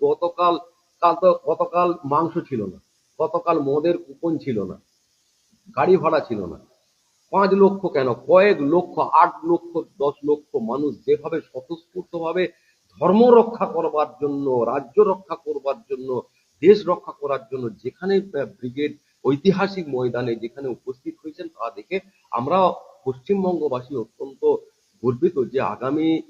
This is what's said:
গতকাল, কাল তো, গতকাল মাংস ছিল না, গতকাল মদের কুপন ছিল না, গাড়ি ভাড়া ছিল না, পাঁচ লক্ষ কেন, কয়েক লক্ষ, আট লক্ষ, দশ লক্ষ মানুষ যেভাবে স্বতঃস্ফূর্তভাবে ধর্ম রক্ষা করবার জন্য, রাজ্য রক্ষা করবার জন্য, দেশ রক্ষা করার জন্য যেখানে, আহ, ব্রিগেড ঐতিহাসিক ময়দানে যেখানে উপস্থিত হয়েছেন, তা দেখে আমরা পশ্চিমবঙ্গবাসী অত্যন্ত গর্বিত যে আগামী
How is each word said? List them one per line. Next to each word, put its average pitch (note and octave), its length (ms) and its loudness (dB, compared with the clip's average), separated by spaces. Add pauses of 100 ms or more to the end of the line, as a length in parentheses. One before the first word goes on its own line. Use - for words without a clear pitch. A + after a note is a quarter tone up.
গতকাল, E3+ 480 0 (460)
কাল E3+ 200 4
তো, F#3 80 6 (180)
গতকাল E3+ 420 0 (160)
মাংস D#3 300 0 (140)
ছিল B2 180 -6
না, F#2 120 -14 (400)
গতকাল E3 420 -2
মদের D3 380 0
কুপন E3 400 -6
ছিল B2 200 -4 (120)
না, D#2+ 60 -14 (1000)
গাড়ি E3 200 4
ভাড়া D#3 240 2
ছিল G#2+ 260 -6
না, D#2 120 -12 (720)
পাঁচ F#3+ 200 2
লক্ষ G3 340 4
কেন, C3+ 280 0
কয়েক F#3 460 4
লক্ষ, E3 380 0
আট D#3 340 4 (120)
লক্ষ, E3+ 280 -2 (260)
দশ C#3 160 0 (140)
লক্ষ D3 280 -2
মানুষ B2+ 340 -4 (160)
যেভাবে D3+ 340 0
স্বতঃস্ফূর্তভাবে E3+ 1080 -6 (520)
ধর্ম F3+ 200 4 (100)
রক্ষা A3+ 360 6
করবার D3+ 440 -2 (120)
জন্য, C#3+ 240 -2 (260)
রাজ্য - 280 -6
রক্ষা F#3+ 360 0
করবার C#3 420 -6 (120)
জন্য, B2+ 320 -6 (400)
দেশ G3 240 8
রক্ষা E3+ 260 -4
করার C#3 300 -6 (100)
জন্য C3 120 -6 (180)
যেখানে, F#3 340 -4
আহ, D#3+ 280 -4
ব্রিগেড C#3 480 -8 (320)
ঐতিহাসিক F#3+ 640 0
ময়দানে B2 480 -4
যেখানে A#2 320 -10
উপস্থিত B2+ 540 -12
হয়েছেন, D#3 260 -16
তা A#2 220 -10
দেখে F#3+ 300 -10 (300)
আমরা C#3 280 -2 (460)
পশ্চিমবঙ্গবাসী D3 920 -4
অত্যন্ত C3+ 460 -12 (600)
গর্বিত B2+ 340 0 (160)
যে C3 80 -2
আগামী B2+ 480 -4 (220)